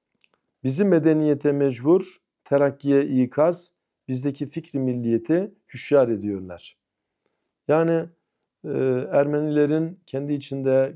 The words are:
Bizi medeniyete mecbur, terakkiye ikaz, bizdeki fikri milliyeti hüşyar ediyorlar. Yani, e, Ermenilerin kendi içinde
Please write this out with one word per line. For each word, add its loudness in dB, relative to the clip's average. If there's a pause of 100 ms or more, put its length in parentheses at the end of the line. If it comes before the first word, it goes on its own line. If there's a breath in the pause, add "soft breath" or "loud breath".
(640)
Bizi 0
medeniyete 2
mecbur, 0 (220)
terakkiye 2
ikaz, 0 (340)
bizdeki -6
fikri -8
milliyeti -2 (220)
hüşyar 2
ediyorlar. -6 (880)
Yani, 2 (600)
e, -10 (420)
Ermenilerin 0
kendi -6
içinde -2